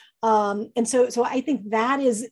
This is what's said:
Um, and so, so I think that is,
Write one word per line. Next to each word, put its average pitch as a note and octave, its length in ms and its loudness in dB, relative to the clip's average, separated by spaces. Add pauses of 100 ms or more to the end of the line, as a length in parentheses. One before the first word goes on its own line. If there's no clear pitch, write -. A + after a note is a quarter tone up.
(220)
Um, G#3+ 520 0
and A#3 140 0
so, B3 220 2
so A#3+ 120 -2
I C4 200 -2
think G#3+ 280 -4
that A#3+ 300 0
is, A#3+ 320 0